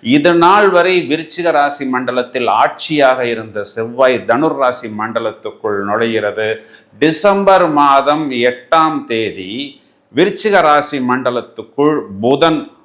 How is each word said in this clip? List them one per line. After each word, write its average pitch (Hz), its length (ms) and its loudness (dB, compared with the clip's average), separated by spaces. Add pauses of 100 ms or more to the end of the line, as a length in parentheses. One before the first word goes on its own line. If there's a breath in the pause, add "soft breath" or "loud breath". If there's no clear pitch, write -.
இது 147 320 4
நாள் 190 340 4
வரை 180 340 2
விருச்சிக 160 500 -4
ராசி 143 320 -2
மண்டலத்தில் 127 640 -4
ஆட்சியாக 131 720 0
இருந்த 110 440 -6
செவ்வாய் 117 600 -2
தனுர் 151 320 0
ராசி 123 420 -2
மண்டலத்துக்குள் 110 840 -6
நுழைகிறது. 107 640 -2 (500 loud breath)
டிசம்பர் 190 720 2
மாதம் 143 560 2 (220)
எட்டாம் 156 560 0
தேதி 101 480 -6 (600 soft breath)
விருச்சிக 196 460 2
ராசி 147 380 2
மண்டலத்துக்குள் 123 1000 -2 (240)
புதன் 139 400 2 (240)